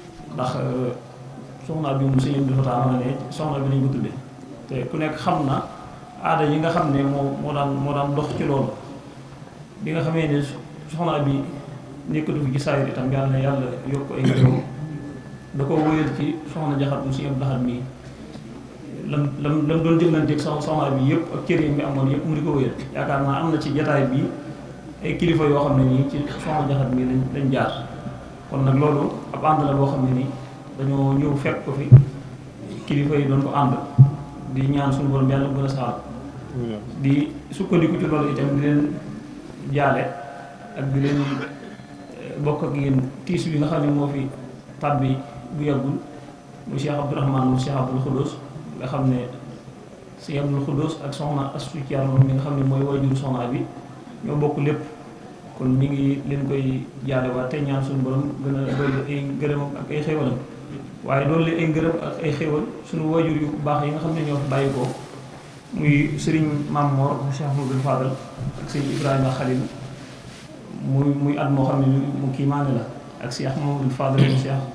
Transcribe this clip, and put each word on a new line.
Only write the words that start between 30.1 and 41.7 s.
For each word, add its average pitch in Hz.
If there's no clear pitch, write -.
nii 131
dañoo 139
ñëw 143
fekk -
ko 143
fi, 143
kilifa 143
yi 139
doon 135
ko -
ànd, 135
di 131
ñaan 139
suñu 139
borom 131
yàlla 139
gën 139
a -
saal. 120
Di 143
sukkandiku 175
ci 170
loolu 143
itam 139
di 139
leen 147
jaale 139
ak 135
di 139
leen, 143
eh, -